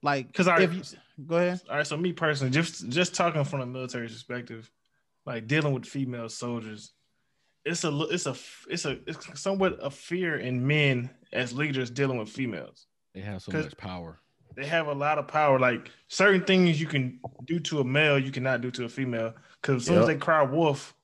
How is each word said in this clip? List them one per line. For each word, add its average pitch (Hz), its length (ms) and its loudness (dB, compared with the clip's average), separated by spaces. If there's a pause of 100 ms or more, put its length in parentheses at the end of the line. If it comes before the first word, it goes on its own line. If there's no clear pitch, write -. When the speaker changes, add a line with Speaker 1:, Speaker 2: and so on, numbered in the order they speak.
Speaker 1:
like 139 320 -2
Speaker 2:
'Cause 180 140 4
I 180 140 6
Speaker 1:
if 170 120 4
you, 185 100 -8 (420)
go 165 120 0
ahead. 180 320 0
Speaker 2:
All 135 80 -4
right, 147 100 0
so 151 100 -4
me 175 160 0
personally, 143 380 0
just, 160 380 0
just 175 240 0
talking 160 300 2
from 139 180 -4
a 123 40 -6
military 123 420 -8
perspective, 117 640 -12 (540)
like, 117 220 -8
dealing 147 260 2
with 127 120 -4
female 123 440 -6
soldiers, 110 640 -8 (720)
it's 165 180 -4
a, 147 260 0
it's 240 160 -2
a, 131 100 -4 (340)
it's 170 160 -6
a, 135 220 -4
it's - 340 -12
somewhat 190 400 0
a 139 100 -4
fear 170 460 -4
in 123 280 -2
men 139 440 2 (240)
as 120 200 -2
leaders 135 360 -2
dealing 131 280 -2
with 107 120 -6
females. 104 580 -8 (260)
Speaker 3:
They 95 80 -14
have 98 200 -8
so 101 100 -12
Speaker 2:
'Cause 151 140 -2
Speaker 3:
much 139 120 -14
power. 87 420 -12 (360)
Speaker 2:
they 139 100 -8
have 160 220 0
a 147 60 -2
lot 147 260 0
of 143 80 -6
power. 147 320 4
Like, 123 320 2 (160)
certain 190 380 4
things 180 340 6
you 151 80 0
can 131 320 -2 (240)
do 165 160 -2
to 151 220 -2
a - 20 2
male, 143 340 4
you 135 140 0
cannot 131 300 -2
do 123 100 -4
to 123 140 -6
a 117 40 -8
female. 117 460 -4 (260)
'Cause 139 160 2
as 120 80 -4
soon 170 140 6
as 113 80 8
Speaker 4:
Yep. 156 80 4
Speaker 2:
they - 0 -
cry 156 280 2
wolf 143 600 0